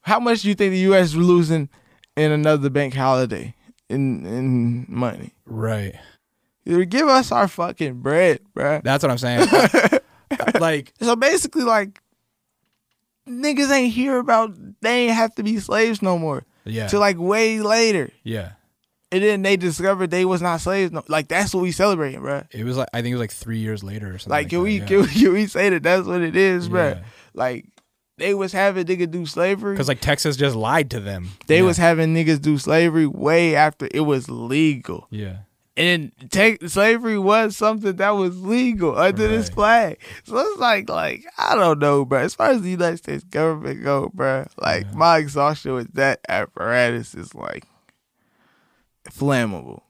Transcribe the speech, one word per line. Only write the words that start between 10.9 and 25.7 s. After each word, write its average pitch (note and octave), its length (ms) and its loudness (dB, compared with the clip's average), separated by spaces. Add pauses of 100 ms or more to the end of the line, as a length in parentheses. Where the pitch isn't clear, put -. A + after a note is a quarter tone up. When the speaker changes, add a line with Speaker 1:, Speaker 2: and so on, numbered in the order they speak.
Speaker 1:
So A#3 160 2
basically, C#4+ 480 0
like, G#3+ 380 -2 (1300)
niggas C4+ 420 -2
ain't B3+ 220 2
hear B3+ 240 0
about, A3+ 340 2 (300)
they A#3+ 240 0
ain't A#3 100 2
have A3+ 200 0
to A3 80 -6
be G#3+ 160 -2
slaves G#3+ 420 0
no F#3 160 0
more. D3+ 260 -6 (220)
Speaker 2:
Yeah. A2 220 -6
Speaker 1:
Till, G3+ 120 0
like, G3+ 200 2
way A3 400 0
later. G#3+ 500 2 (140)
Speaker 2:
Yeah. G#2 300 -8 (580)
Speaker 1:
And F#3 120 0
then G#3 200 2
they G3 140 4
discovered F3+ 520 0
they F3+ 160 2
was F#3 160 0
not E3+ 180 -2
slaves. F#3 320 -2
No, E3 160 -8
like, D3+ 200 -2
that's F#3+ 260 -2
what F#3 80 0
we F3+ 100 0
celebrating, D#3+ 500 0
bruh. C#3 300 -8
Speaker 2:
It A2 120 -10
was, B2 140 -4
like, C3 160 -4
I A#2 100 -4
think A#2+ 80 -4
it B2 40 -2
was, B2 60 -4
like, A2 100 -6
three A2+ 280 -8
years A2 240 -6
later G#2 240 -10
or F#2 100 -12
something - 140 -10
Speaker 1:
Like, D3 140 0
Speaker 2:
like - 40 -12
Speaker 1:
can E3+ 100 -2
Speaker 2:
that, F3 40 0
Speaker 1:
we, G#3 160 0
Speaker 2:
yeah. G3+ 80 -8
Speaker 1:
can G3 140 6
we, - 60 4
can F#3 260 6
we G#3 120 2
say G3 240 0
that E3+ 140 2